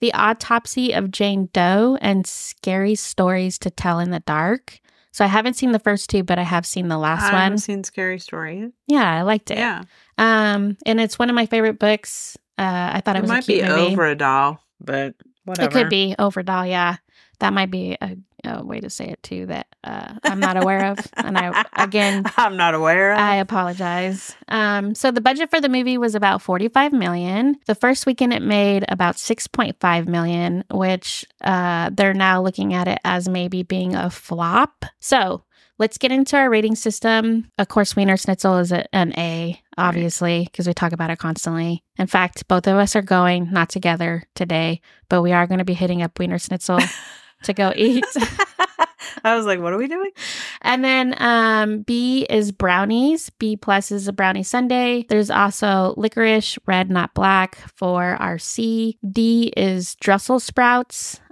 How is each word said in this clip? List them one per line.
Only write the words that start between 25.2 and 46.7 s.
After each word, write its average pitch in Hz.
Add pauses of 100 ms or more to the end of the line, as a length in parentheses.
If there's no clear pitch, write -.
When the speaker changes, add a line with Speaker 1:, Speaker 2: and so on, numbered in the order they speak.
Speaker 1:
budget 269
for 330
the 285
movie 254
was 233
about 196
forty-five 226
million. 196 (100)
The 214
first 254
weekend 247
it -
made 202
about 180
six -
point -
five 170
million, 170
which, 185 (180)
uh, 175
they're 196
now 190
looking 190
at 180
it -
as 180
maybe 180
being 185
a 180
flop. 175 (160)
So 208 (320)
let's 220
get 262
into 269
our 269
rating 220
system. 226
Of 196
course, -
Wiener 196
Schnitzel 190
is 175
a, 175 (100)
an 180
A, 170 (160)
Speaker 2:
Right. 180
Speaker 1:
obviously, 170
'cause 175
we 175
talk 170
about 165
it 165
constantly. 165 (120)
In 185
fact, -
both 180
of 196
us 202
are 208
going, 180
not 175
together 170 (120)
today, 165 (260)
but 180
we 175
are 175
gonna 185
be 185
hitting 175
up 170
Wiener 175
Schnitzel 180